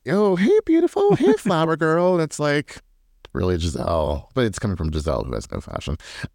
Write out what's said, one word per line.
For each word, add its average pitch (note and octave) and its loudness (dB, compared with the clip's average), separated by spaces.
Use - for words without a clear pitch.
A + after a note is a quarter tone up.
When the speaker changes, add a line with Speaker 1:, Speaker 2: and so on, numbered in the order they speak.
Speaker 1:
"Oh, F#3+ 2
hey, A#3+ 4
beautiful. F4+ 2
Hey, F#4+ 4
Speaker 2:
<laughs> G#4+ 2
Speaker 1:
flower D#3+ 0
girl." E3 2
And E3+ 2
it's - -6
like, D3 -2
really, F#2 0
Giselle? D#2+ -2
But B2+ 0
it's G#2 -4
coming G2+ -2
from D#2+ -2
Giselle, D2 -2
who B1 -8
has - -8
no G1+ -8
fashion. - -8